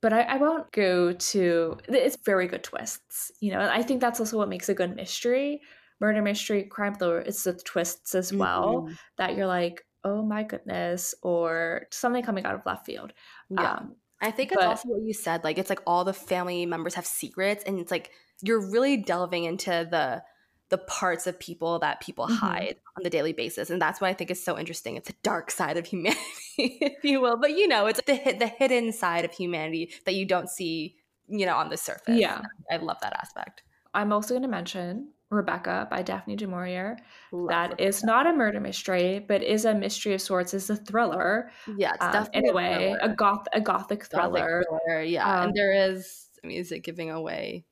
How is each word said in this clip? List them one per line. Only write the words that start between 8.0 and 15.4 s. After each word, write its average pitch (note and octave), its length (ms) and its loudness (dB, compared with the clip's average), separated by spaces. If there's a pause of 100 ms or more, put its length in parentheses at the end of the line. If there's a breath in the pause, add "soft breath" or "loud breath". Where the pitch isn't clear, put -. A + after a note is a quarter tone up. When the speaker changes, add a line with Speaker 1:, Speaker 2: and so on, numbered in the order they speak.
Speaker 1:
as F#3 180 0
well F#3 520 2
Speaker 2:
Mm-hmm. - 80 -10 (260 loud breath)
Speaker 1:
that F#3 180 0
you're G3 100 0
like, F3 380 0 (180)
"Oh G#3 200 0
my G#3+ 220 -2
goodness," F3+ 760 -4
or E3 680 0
something B3 320 0
coming G3+ 240 -2
out G3 80 -2
of - 100 -10
left - 220 -4
field. - 260 -12 (380 loud breath)
Speaker 2:
Yeah. - 240 2
Speaker 1:
Um, - 220 -10 (260)
Speaker 2:
I G#3+ 80 0
think C4 220 -2
it's F#4+ 60 4
Speaker 1:
but F#3 80 8
Speaker 2:
also F3 220 0
what A3 140 0
you A3 100 -2
said, E3 320 -2